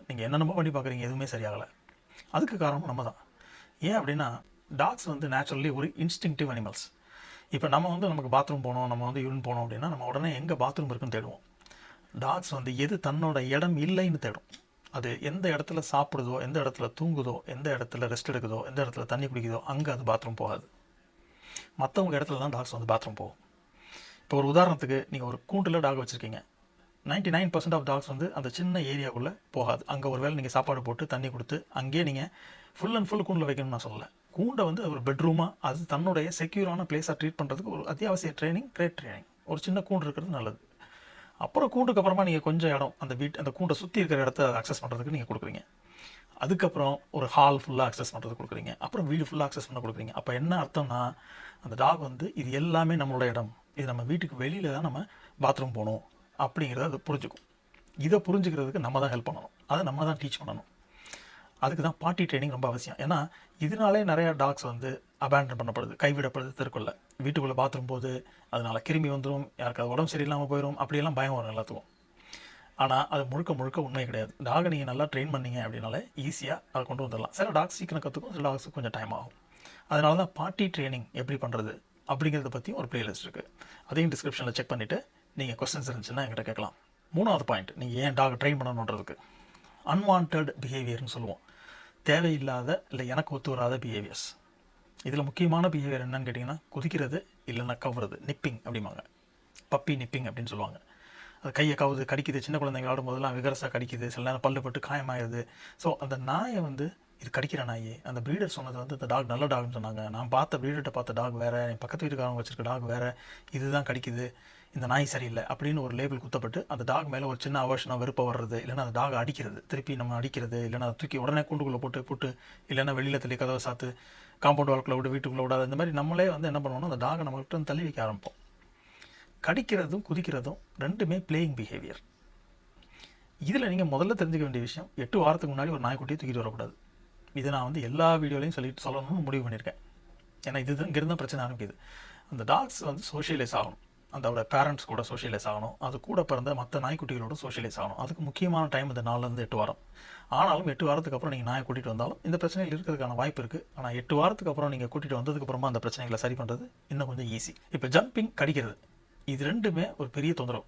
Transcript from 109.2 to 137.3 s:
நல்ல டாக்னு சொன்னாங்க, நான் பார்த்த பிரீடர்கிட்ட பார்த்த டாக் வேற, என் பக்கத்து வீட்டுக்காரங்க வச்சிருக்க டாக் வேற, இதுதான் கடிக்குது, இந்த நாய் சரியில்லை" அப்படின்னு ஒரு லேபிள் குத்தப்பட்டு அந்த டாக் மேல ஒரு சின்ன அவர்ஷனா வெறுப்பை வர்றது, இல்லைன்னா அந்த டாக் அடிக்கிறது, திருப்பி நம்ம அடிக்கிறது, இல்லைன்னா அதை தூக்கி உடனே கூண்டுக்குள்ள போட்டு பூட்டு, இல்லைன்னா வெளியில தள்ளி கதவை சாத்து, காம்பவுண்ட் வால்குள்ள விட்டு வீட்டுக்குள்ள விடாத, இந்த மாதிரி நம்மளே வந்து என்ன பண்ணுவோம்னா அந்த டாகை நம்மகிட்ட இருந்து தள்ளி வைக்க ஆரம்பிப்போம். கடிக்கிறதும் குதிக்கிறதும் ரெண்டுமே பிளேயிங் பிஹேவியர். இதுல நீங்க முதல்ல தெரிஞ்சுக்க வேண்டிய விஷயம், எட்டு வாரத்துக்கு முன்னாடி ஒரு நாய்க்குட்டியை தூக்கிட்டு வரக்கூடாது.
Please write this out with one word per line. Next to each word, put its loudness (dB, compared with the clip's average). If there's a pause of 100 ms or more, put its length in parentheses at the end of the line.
நல்ல 0
டாக்னு 0
சொன்னாங்க, -6
நான் -6
பார்த்த 2
பிரீடர்கிட்ட -2
பார்த்த -4
டாக் 0
வேற, 0
என் -6
பக்கத்து -6
வீட்டுக்காரங்க -2
வச்சிருக்க -6
டாக் -2
வேற, -2 (340)
இதுதான் 0
கடிக்குது, -4 (420)
இந்த -4
நாய் 4
சரியில்லை" -2
அப்படின்னு 0
ஒரு -4
லேபிள் -2
குத்தப்பட்டு -4
அந்த -4
டாக் 2
மேல -4
ஒரு -2
சின்ன 0
அவர்ஷனா 0
வெறுப்பை 2
வர்றது, -2
இல்லைன்னா -6
அந்த -2
டாக் 2
அடிக்கிறது, -2
திருப்பி -4
நம்ம -2
அடிக்கிறது, -2
இல்லைன்னா -4
அதை -2
தூக்கி -6
உடனே 4
கூண்டுக்குள்ள 0
போட்டு -4
பூட்டு, -4 (320)
இல்லைன்னா 2
வெளியில 0
தள்ளி -4
கதவை 0
சாத்து, -4 (480)
காம்பவுண்ட் 6
வால்குள்ள 4
விட்டு 0
வீட்டுக்குள்ள 0
விடாத, 4
இந்த -2
மாதிரி 2
நம்மளே 4
வந்து 0
என்ன 0
பண்ணுவோம்னா -2
அந்த 0
டாகை 0
நம்மகிட்ட -6
இருந்து -2
தள்ளி -2
வைக்க -2
ஆரம்பிப்போம். -6 (1040)
கடிக்கிறதும் 2 (100)
குதிக்கிறதும் -2 (220)
ரெண்டுமே 0
பிளேயிங் 0
பிஹேவியர். -8 (1500)
இதுல 2
நீங்க 4
முதல்ல 4
தெரிஞ்சுக்க 2
வேண்டிய 0
விஷயம், -8
எட்டு 0
வாரத்துக்கு 4
முன்னாடி 0
ஒரு -2
நாய்க்குட்டியை -2
தூக்கிட்டு -4
வரக்கூடாது. -4 (580)